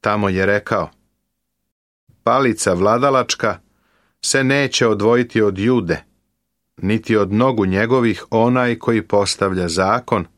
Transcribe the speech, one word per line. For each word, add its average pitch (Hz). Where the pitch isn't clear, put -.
Tamo 104
je 95
rekao: 101
„Palica 117
vladalačka 117
se 135
neće 131
odvojiti 113
od 101
Jude, 101
niti 110
od 98
nogu 113
njegovih 113
onaj 120
koji 113
postavlja 95
zakon 95